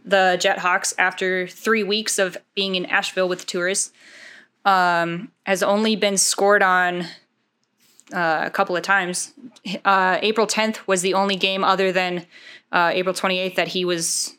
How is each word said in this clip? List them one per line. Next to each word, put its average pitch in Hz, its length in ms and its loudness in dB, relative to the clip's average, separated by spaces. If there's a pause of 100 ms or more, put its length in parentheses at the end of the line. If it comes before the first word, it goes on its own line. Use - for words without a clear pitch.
the 185 340 2
Jethawks 190 580 0
after 185 500 -2
three 220 360 -2
weeks 214 360 -2
of 185 180 -2 (180)
being 196 200 -2
in 180 100 -2
Asheville 185 420 -2
with 180 120 -4
the - 60 -16
Tourists, 185 460 -4 (720)
um, 175 680 2 (120)
has 190 180 0
only 214 340 2
been 202 220 0
scored 202 460 4
on, 180 440 2 (1080)
uh, 165 320 0
a - 40 -4
couple 196 280 0
of 165 60 -4
times. 180 500 0 (500)
Uh, 185 380 4
April 214 260 0
tenth 220 400 -2
was 190 140 2
the 185 140 0
only 196 200 0
game 190 280 -2
other 190 280 2
than, 180 340 -2 (460)
uh, 170 220 2
April 185 200 -2
twenty-eighth 185 420 -4
that 170 140 0
he 185 140 -2
was, 175 560 -4